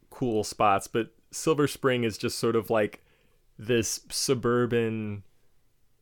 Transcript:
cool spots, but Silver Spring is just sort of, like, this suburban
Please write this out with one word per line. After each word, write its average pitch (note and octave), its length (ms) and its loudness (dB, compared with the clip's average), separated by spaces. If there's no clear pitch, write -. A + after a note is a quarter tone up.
cool A2 340 -2
spots, G2+ 440 2
but - 260 -2
Silver D3 360 2
Spring B2 360 0
is A2 140 -2
just - 220 -4
sort A#2 160 2
of, A2 160 0
like, G#2+ 320 0
this A2+ 400 0
suburban A2+ 1120 -2